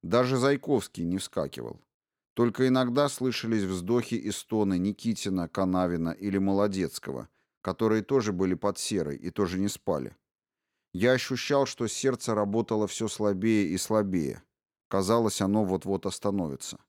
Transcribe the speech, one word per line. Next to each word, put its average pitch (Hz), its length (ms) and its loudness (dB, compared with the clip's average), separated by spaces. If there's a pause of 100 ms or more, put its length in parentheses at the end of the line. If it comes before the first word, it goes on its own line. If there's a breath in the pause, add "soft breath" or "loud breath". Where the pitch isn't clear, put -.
Даже 123 320 2
Зайковский 135 680 0
не 90 140 0
вскакивал. 69 600 -8 (540)
Только 120 340 2
иногда 127 400 2
слышались 117 560 -2
вздохи 95 520 0
и 104 160 -4
стоны 98 460 0
Никитина, 95 720 -2
Канавина 90 640 0
или 98 280 -4
Молодецкого, 98 920 0 (320)
которые 107 420 0
тоже 110 300 2
были 92 220 2
под 101 220 -2
серой 78 380 -2
и - 160 -8
тоже 92 260 -2
не 101 120 0
спали. 73 480 -4 (760)
Я 117 200 4
ощущал, 135 520 0
что 117 220 -4
сердце 120 480 -2
работало 107 520 0
все 110 200 -4
слабее 104 600 2
и 92 80 -2
слабее. 92 680 0 (460)
Казалось, 104 500 2
оно 104 240 2
вот-вот 95 420 -2
остановится. 95 720 -4 (120)